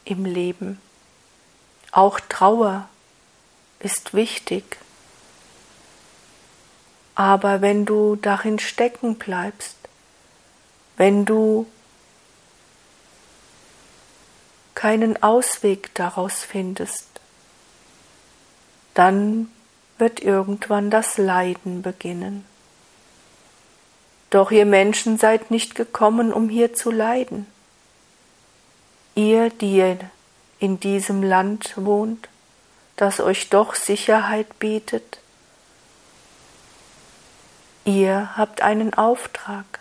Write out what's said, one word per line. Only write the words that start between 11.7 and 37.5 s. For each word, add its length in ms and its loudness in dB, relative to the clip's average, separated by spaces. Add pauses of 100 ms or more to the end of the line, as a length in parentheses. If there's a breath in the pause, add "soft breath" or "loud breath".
keinen 460 0
Ausweg 760 2
daraus 480 -4
findest, 640 -8 (1900)
dann 560 2 (480)
wird 240 0
irgendwann 680 -2
das 280 0
Leiden 640 -2
beginnen. 640 -10 (1800)
Doch 220 4
ihr 140 6
Menschen 520 2
seid 340 2
nicht 240 -4
gekommen, 560 0
um 180 0
hier 240 0
zu 180 -4
leiden. 560 -2 (1700)
Ihr, 340 4
die 260 -2
ihr 240 4 (600)
in 200 -2
diesem 440 -2
Land 520 0
wohnt, 540 -2 (680 soft breath)
das 240 0
euch 300 -2
doch 260 4
Sicherheit 840 0
bietet, 600 -6 (2750)